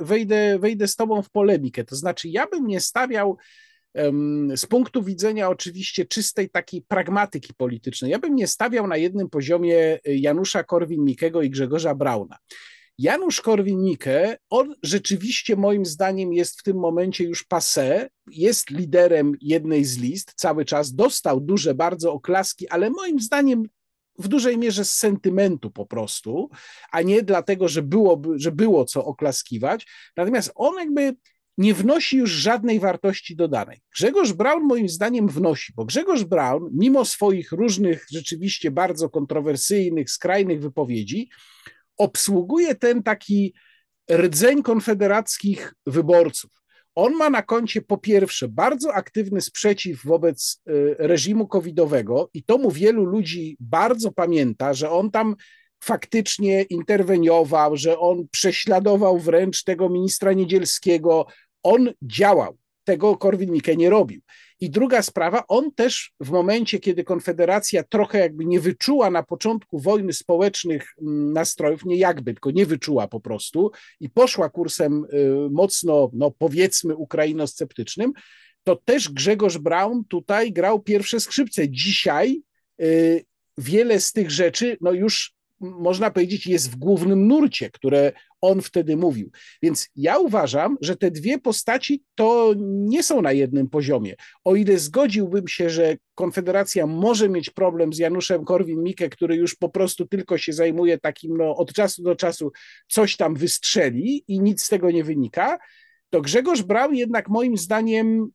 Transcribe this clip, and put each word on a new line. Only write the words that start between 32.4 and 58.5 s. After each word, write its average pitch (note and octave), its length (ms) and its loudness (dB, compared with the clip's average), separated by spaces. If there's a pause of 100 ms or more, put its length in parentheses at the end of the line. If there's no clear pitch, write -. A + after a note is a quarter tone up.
wartości F#3 560 -2
dodanej. C#3 440 -2 (140)
Grzegorz B3+ 380 2
Braun C#4 320 0
moim A#3+ 240 2
zdaniem G#3 400 0
wnosi, D#3 480 -2
bo A2+ 80 -6
Grzegorz C#4 400 -2
Braun, D#3+ 480 0
mimo B3 320 4
swoich F#3+ 480 -2
różnych F#3+ 580 0
rzeczywiście E3 600 -6
bardzo D#3+ 400 -2
kontrowersyjnych, D#3 1000 -2
skrajnych F3+ 500 -2
wypowiedzi, C3 680 -6 (640)
obsługuje G#3 800 0
ten A#3+ 280 0
taki G3+ 520 -2 (580)
rdzeń F3+ 500 4
konfederackich G#3 1120 0 (120)
wyborców. D#3+ 640 4 (440)
On A#3 200 2
ma D#4 160 2
na A3+ 120 2
koncie A3+ 400 -2
po G3 160 -4
pierwsze F#3+ 500 0
bardzo B3 460 0
aktywny G3 460 -4
sprzeciw G3 640 -4
wobec, D#3+ 640 0
y, D3 300 0
reżimu F3 480 2
covidowego D#3+ 880 0
i D#3 80 -12
to A#3+ 160 2
mu B3 120 2
wielu G3+ 340 2
ludzi E3+ 560 -4
bardzo G#3 520 0
pamięta, C#3+ 640 0
że D3+ 160 -4
on F#3+ 200 0
tam A3 260 0 (480)
faktycznie G3 800 0
interweniował, E3 1160 2
że D#3+ 220 0
on F3 320 0
prześladował G3 880 2